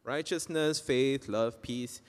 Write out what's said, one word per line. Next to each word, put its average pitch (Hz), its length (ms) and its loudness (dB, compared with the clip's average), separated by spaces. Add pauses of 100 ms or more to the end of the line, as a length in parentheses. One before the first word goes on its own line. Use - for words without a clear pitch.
righteousness, 156 800 0
faith, 135 480 2
love, 113 340 0
peace, 123 460 -8